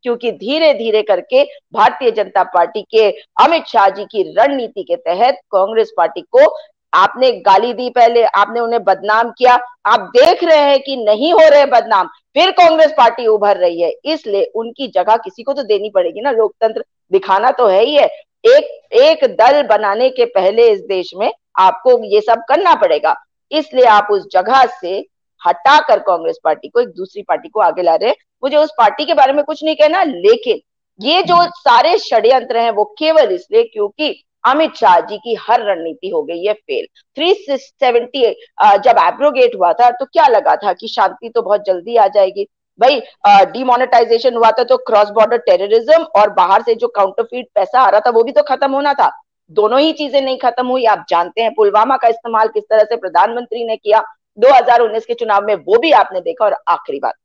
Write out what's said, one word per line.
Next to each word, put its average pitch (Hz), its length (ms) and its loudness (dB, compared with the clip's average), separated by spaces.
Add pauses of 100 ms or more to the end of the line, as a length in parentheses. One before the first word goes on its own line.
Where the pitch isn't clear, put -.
क्योंकि 240 300 -6
धीरे 285 420 -2
धीरे 214 280 -2
करके 214 420 0 (280)
भारतीय 240 380 0
जनता 196 320 -4
पार्टी 180 400 -4
के 220 280 0 (300)
अमित 311 240 2
शाह 202 240 0
जी 196 160 -6
की 175 340 -6
रणनीति 247 440 -2
के - 140 -4
तहत 208 380 -2 (160)
कांग्रेस 208 460 -2
पार्टी 170 240 -2
को 262 360 2 (380)
आपने 233 380 2
गाली 202 400 0
दी, 247 180 -8
पहले 240 340 2
आपने 226 360 -2
उन्हें 233 240 -4
बदनाम 214 460 -2
किया, 247 280 2 (280)
आप 220 140 2
देख 254 440 2
रहे 320 140 4
हैं 285 220 2
कि 277 160 -10
नहीं 226 360 0
हो 320 160 6
रहे 285 180 6
बदनाम, 214 400 0
फिर - 440 -2
कांग्रेस 320 480 4
पार्टी 240 280 2
उभर 208 300 0
रही 175 240 -2
है, 165 140 -2 (100)
इसलिए 226 400 -4 (100)
उनकी 233 340 -10
जगह 190 280 0
किसी 226 260 -10
को 277 100 -6
तो 277 100 -6
देनी 208 280 -4
पड़ेगी 214 300 -2
ना, 269 100 -4
लोकतंत्र 220 540 -2 (280)
दिखाना 196 380 0
तो 247 160 0
है 196 180 2
ही 285 100 -4
है। 277 120 4 (400)
एक, - 460 2
एक 302 320 4
दल 247 380 2
बनाने 214 480 0
के 254 140 -2
पहले 226 460 2
इस 196 100 -2
देश 180 360 -6
में 208 160 -4 (260)
आपको 226 460 2
ये 208 160 0
सब 226 180 0 (100)
करना 339 260 2
पड़ेगा, 156 400 0 (380)
इसलिए 269 320 0
आप 208 260 4
उस 196 220 -4
जगह 226 340 2
से 190 400 -10 (400)
हटाकर 254 520 2
कांग्रेस 165 460 -4
पार्टी 151 240 -4
को, 240 120 -2
एक 240 80 -2
दूसरी 180 340 -14
पार्टी 160 260 -6
को 214 120 -6
आगे 175 220 -2
ला 165 120 2
रहे 202 140 -2
हैं। 403 80 -2 (280)
मुझे 285 120 -2
उस 302 220 0
पार्टी 233 260 0
के 330 100 -2
बारे 269 180 4
में 294 120 -2
कुछ 302 200 -10
नहीं 311 120 -2
कहना, 311 260 2
लेकिन 233 580 0 (400)
ये 311 220 0
जो 349 200 0
सारे 302 560 0
षड्यंत्र 233 600 0
हैं 233 120 0
वो 208 280 -4
केवल 311 340 0
इसलिए 196 300 -2
क्योंकि 226 600 -6 (220)
अमित 302 280 0
शाह 180 260 2
जी 208 180 -10
की 233 160 -8
हर 226 280 -2
रणनीति 180 460 -8
हो 170 140 -4
गई 170 220 -10
है 208 80 -2
fail। 131 340 -8 (300)
थ्री 330 180 0 (160)
सेवेंटी, 247 760 -2 (340)
अ, 202 180 4
जब 202 220 2
abrogate 240 560 0
हुआ 180 180 0
था 240 180 2
तो 240 140 -8
क्या 311 220 0
लगा 226 300 2
था 202 160 -4
कि 220 160 -10
शांति 240 400 -4
तो 226 140 -4
बहुत 202 220 -2
जल्दी 185 320 -4
आ 202 120 4
जाएगी। 196 400 -2 (320)
भाई, 262 200 2
अ, 202 440 2
demonetization 240 920 0
हुआ 226 140 2
था 233 140 -2
तो 254 120 0
क्रॉस 208 340 0
border 226 280 0
terrorism 226 640 0
और 208 280 0
बाहर 190 320 2
से 233 120 -2
जो 233 140 -6
counterfeit 226 640 -4
पैसा 202 260 0
आ 220 100 4
रहा 208 100 2
था 247 100 0
वो 226 120 2
भी 247 100 -2
तो 294 100 2
खत्म 269 300 -2
होना 277 220 -2
था, - 280 -2 (280)
दोनों 214 300 0
ही 320 120 0
चीजें 285 280 -4
नहीं 262 180 -6
खत्म 254 280 -2
हुई। 254 180 -4
आप 202 240 0
जानते 175 340 -2
हैं 226 120 -4
पुलवामा 214 420 2
का 240 120 0
इस्तेमाल 226 400 -2
किस 214 160 -6
तरह 214 200 2
से 220 120 -4
प्रधानमंत्री 233 680 -4
ने 220 120 -6
किया 208 260 0 (360)
दो 254 160 4
हज़ार 240 260 4
उन्नीस 220 260 -4
के 240 80 -6
चुनाव 214 300 -2
में, 208 100 -2
वो 180 240 0
भी 311 140 2
आपने 190 280 2
देखा। 170 240 -6
और 196 120 0 (120)
आखिरी 156 300 -4
बात। 135 160 -6 (100)